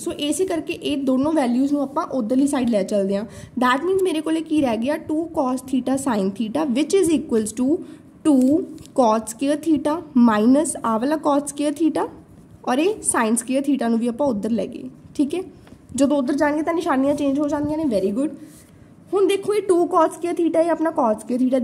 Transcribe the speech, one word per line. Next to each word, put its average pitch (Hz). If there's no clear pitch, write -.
So, 330
ਇਸੇ 302
ਕਰਕੇ 339
ਇਹ 285
ਦੋਨੋਂ 269
ਵੈਲਿਊਜ਼ 269
ਨੂੰ 285
ਆਪਾਂ 320
ਉੱਧਰਲੀ 254
ਸਾਈਡ 262
ਲੈ 202
ਚੱਲਦੇ 196
ਹਾਂ। 208
That 254
means 381
ਮੇਰੇ 320
ਕੋਲੇ 320
ਕੀ 311
ਰਹਿ 240
ਗਿਆ? 262
ਟੂ 330
cos 262
theta 262
sin 214
theta 226
which 311
is 339
equals 220
to 254
two 269
cot 220
square 285
theta 294
minus 254
ਆਹ 220
ਵਾਲਾ 285
cot 285
square 294
theta 330
ਔਰ 254
ਇਹ 381
sin 240
square 262
theta 262
ਨੂੰ 226
ਵੀ 233
ਆਪਾਂ 240
ਉੱਧਰ 214
ਲੈ 202
ਗਏ, -
ਠੀਕ 285
ਹੈ। 370
ਜਦੋਂ 285
ਉੱਧਰ 277
ਜਾਣਗੇ 294
ਤਾਂ 330
ਨਿਸ਼ਾਨੀਆਂ 294
ਚੇਂਜ 285
ਹੋ 302
ਜਾਂਦੀਆਂ 294
ਨੇ। 320
Very 202
good। 302
ਹੁਣ 392
ਦੇਖੋ, 392
ਇਹ 415
ਟੂ 349
cot 320
square 339
theta, 330
ਇਹ 339
ਆਪਣਾ 320
cot 233
square 247
theta, 254